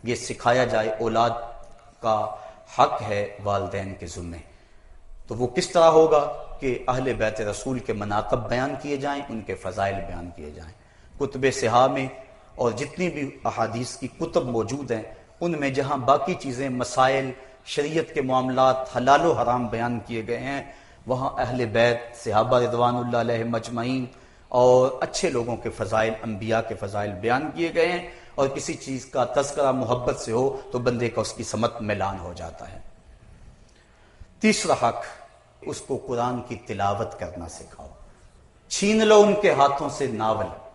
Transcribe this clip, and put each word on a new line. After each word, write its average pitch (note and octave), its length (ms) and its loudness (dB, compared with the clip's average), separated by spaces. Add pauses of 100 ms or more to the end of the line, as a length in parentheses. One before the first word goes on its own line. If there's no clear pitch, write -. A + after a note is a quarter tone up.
یہ A#2 120 -2
سکھایا A#2+ 500 2
جائے، A2 240 0 (100)
اولاد A2+ 300 2 (720)
کا G#2+ 340 0 (440)
حق C#3 280 4
ہے G#2 360 -2
والدین G2 560 -2
کے F2 80 -12
ذمے۔ E2+ 300 -10 (880)
تو A2+ 80 -6
وہ A#2+ 120 -2
کس F3 220 -2
طرح E3+ 140 6
ہوگا D#3 500 8 (260)
کہ B2+ 280 -2
اہل B2+ 260 0
بیت A2 280 -2
رسول A#2 380 -4
کے A2 140 -6
مناقب G#2+ 560 -2
بیان C3 320 -2
کیے C#3+ 160 -4
جائیں، C#3+ 320 -4
ان A2 120 -8
کے F#2+ 140 -6
فضائل G2 400 -4
بیان F2+ 400 -8
کیے D2+ 160 -14
جائیں۔ E2 200 -18 (480)
کتب C3+ 340 -2
صحاح B2 340 4
میں C3+ 200 -2 (480)
اور B2 160 2
جتنی C#3+ 380 -4
بھی C#3+ 360 -6
احادیث A2+ 500 -2
کی B2+ 120 -10
کتب E3 380 -2
موجود A#2+ 460 -4
ہیں، A2 120 -2 (380)
ان F3 100 0
میں D3 180 -2
جہاں C3+ 280 -2
باقی C3+ 360 2
چیزیں، C3+ 360 -6
مسائل، C3 600 2 (340)
شریعت D#3 480 -2
کے D3+ 80 -2
معاملات، C3 760 2
حلال C#3 280 6
و E3 60 6
حرام A#2+ 360 2
بیان A#2 320 -2
کیے A2+ 280 -6
گئے A#2 120 -2
ہیں، C3+ 320 -8 (360)
وہاں B2+ 300 -2
اہل B2 280 0
بیت، A#2 580 2
صحابہ A2+ 360 4
رضوان A#2+ 360 2
اللہ A#2+ 220 -2
علیہم A#2 380 0
اجمعین A#2+ 500 -4 (420)
اور B2+ 420 8 (100)
اچھے - 300 -2
لوگوں A#2+ 260 -2
کے A2+ 140 -6
فضائل، A2 440 0 (100)
انبیاء A2 440 -2
کے A2 80 -6
فضائل G#2 360 -4
بیان C3+ 440 0
کیے E3 200 -2
گئے E3+ 160 4
ہیں، F3 180 -4 (260)
اور C#3 120 2
کسی C#3+ 260 -4
چیز C3 320 -8
کا C3 180 -2
تذکرہ C#3 480 0
محبت B2 480 0
سے - 120 -6
ہو C3 260 0 (140)
تو C3 80 -2
بندے A#2+ 300 0
کا A2 120 -2
اس - 120 -4
کی A#2+ 100 -10
سمت A2 380 -2
میلان G2 380 -4
ہو F2 160 -10
جاتا E2 380 -14
ہے۔ - 60 -14 (1600)
تیسرا F#3+ 340 4
حق، A#2+ 300 0 (580)
اس - 200 -10
کو B2+ 260 -4
قرآن B2 340 -2
کی A2+ 140 -8
تلاوت G2+ 640 -4
کرنا E2+ 300 -10
سکھاؤ۔ - 380 -18 (800)
چھین G#3+ 400 2
لو G#3+ 140 10
ان G3+ 200 8
کے F3+ 100 6
ہاتھوں C#3 380 4
سے C3+ 180 -2
ناول G#2+ 380 0 (300)